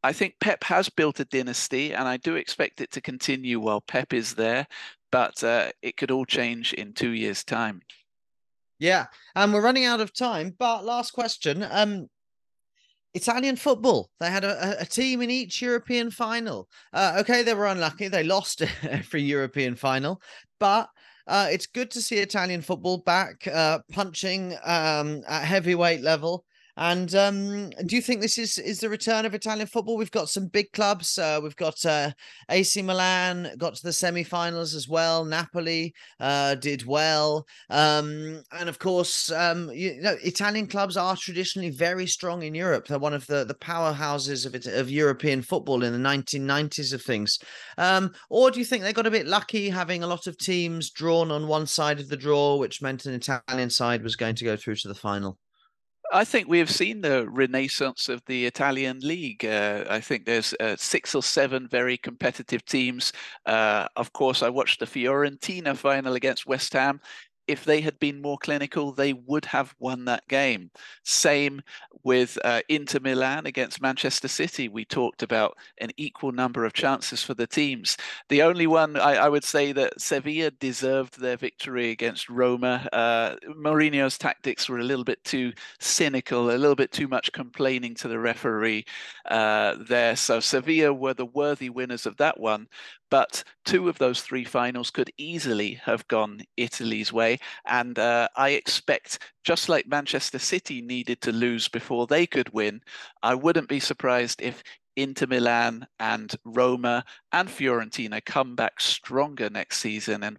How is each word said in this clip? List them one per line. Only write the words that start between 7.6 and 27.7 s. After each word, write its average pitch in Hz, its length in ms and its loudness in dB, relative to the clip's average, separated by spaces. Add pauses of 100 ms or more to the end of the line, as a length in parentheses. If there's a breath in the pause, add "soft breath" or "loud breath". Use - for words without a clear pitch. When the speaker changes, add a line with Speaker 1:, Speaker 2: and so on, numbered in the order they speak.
Speaker 2:
Yeah, 175 300 2 (280 loud breath)
and 202 160 6
we're 208 80 4
running 254 260 4
out 240 140 2
of 214 140 -4
time, 185 440 -2
but 233 280 0
last 240 260 -4
question. 202 580 -2
Um, 202 380 0 (1080)
Italian 247 400 0
football, 233 640 4
they 170 100 0
had 190 160 0
a, 196 340 -2
a, - 40 -4
a - 20 -4
team 247 380 0
in 240 80 -2
each 247 320 -4
European 240 480 0
final. 220 580 -4 (240 soft breath)
Uh, 180 280 4
okay, 240 200 4
they 226 140 4
were 202 120 2
unlucky. 180 400 0
They 185 160 0
lost 185 380 0 (140)
<laughs> - 80 -12
every 143 400 -4
European 135 520 0
final, 139 460 -2 (380 loud breath)
but, 208 300 4 (360 soft breath)
uh, 196 260 2
it's 185 160 -2
good 247 240 -6
to 240 120 -6
see 226 140 -2
Italian 185 440 -2
football 180 380 -2
back, 180 480 0
uh, 160 320 2 (120)
punching, 190 640 -4 (100)
um, 151 640 0
at 151 160 -2
heavyweight 170 580 2
level. 160 440 0 (340 soft breath)
And, 175 360 0
um, 202 560 2 (160)